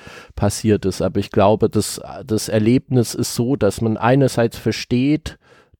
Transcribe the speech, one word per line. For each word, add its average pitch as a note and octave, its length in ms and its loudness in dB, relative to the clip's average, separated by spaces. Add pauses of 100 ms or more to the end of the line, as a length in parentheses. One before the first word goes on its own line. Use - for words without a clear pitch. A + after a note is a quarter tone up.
(340)
passiert G#2 520 0
ist. F#2 160 -2
Aber F#2+ 180 -2
ich - 100 -8
glaube, G#2 380 2
das, - 320 -2 (240)
das A2 240 -4
Erlebnis A#2 680 2
ist - 200 -4
so, B2 220 0
dass - 240 0
man A2 160 0
einerseits B2 600 2
versteht, C3 840 -2 (420)